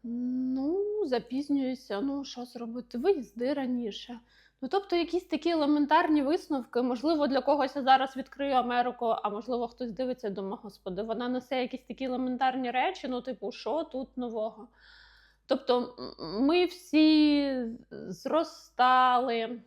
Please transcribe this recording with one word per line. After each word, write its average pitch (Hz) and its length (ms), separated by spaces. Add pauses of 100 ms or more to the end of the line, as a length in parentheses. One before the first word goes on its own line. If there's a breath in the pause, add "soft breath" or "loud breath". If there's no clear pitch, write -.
Ну, 254 800 (200)
запізнююся, 254 960
ну, 277 240
що 247 200
зробити, 240 520
виїзди 269 560
раніше. 240 640 (420 soft breath)
Ну, 262 60
тобто 381 280
якісь 339 300
такі 320 240
елементарні 302 720
висновки, 269 600
можливо, 269 460
для 269 140
когось 277 340
я 277 80
зараз 262 340
відкрию 277 380
Америку, 247 500
а - 240
можливо, 233 380
хтось 240 240
дивиться 254 360
і 196 40
думає, 196 320
«Господи, 190 380
вона 226 280
несе 254 320
якісь 254 260
такі - 180
елементарні 254 680
речі, 285 360
ну, 247 140
типу, 240 300
що 294 320
тут 269 340
нового?» 226 500 (800 soft breath)
Тобто, 247 500 (240)
м, 190 260
ми 349 200
всі 302 880 (360)
зростали 247 1800